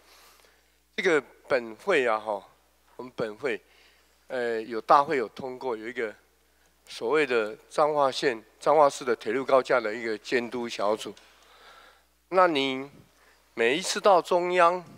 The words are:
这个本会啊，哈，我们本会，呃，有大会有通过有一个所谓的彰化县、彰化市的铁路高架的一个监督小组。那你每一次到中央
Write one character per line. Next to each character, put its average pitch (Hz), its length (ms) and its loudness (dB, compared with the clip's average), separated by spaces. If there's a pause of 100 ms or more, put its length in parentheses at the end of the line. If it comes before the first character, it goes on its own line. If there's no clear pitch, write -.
(960)
这 - 80 -8
个 160 180 4 (260)
本 117 280 -2
会 143 320 0
啊， 110 120 2
哈， 107 240 -6 (520)
我 120 80 -14
们 127 120 -16
本 110 200 -6
会， 110 260 -6 (680)
呃， 120 340 -4
有 113 200 -8
大 147 220 6
会 151 140 -2
有 107 120 -4
通 127 300 -12
过 123 180 -6
有 110 100 -12
一 123 60 -12
个 113 200 -8 (760)
所 120 240 -6
谓 151 160 2
的 113 280 -2 (140)
彰 151 240 0
化 143 180 2
县、 120 320 -4 (160)
彰 147 160 2
化 147 140 8
市 135 160 -10
的 117 100 0
铁 - 160 -6
路 131 140 -2
高 131 160 4
架 131 180 0
的 107 140 -6
一 120 100 -8
个 113 140 -4
监 120 320 -4
督 120 180 -6
小 107 280 -2
组。 107 180 -10 (1160)
那 185 180 4
你 135 420 -2 (640)
每 117 240 0
一 185 40 -6
次 185 200 -4
到 196 200 6
中 180 320 0
央 180 300 4 (140)